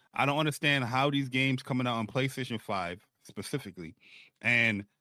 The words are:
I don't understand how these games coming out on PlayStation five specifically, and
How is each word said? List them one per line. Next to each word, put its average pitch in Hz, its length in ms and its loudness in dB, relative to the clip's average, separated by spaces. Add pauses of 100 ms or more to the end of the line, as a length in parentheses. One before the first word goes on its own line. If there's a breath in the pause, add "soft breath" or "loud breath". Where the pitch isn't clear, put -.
(140 soft breath)
I 120 120 2
don't 143 120 2
understand 147 460 2
how 131 260 2
these 139 180 0
games 131 340 2
coming 127 240 -2
out 120 100 0
on 113 120 -2
PlayStation 131 520 -2
five 90 460 -6 (180)
specifically, 95 720 -10 (460 loud breath)
and 113 440 2 (140)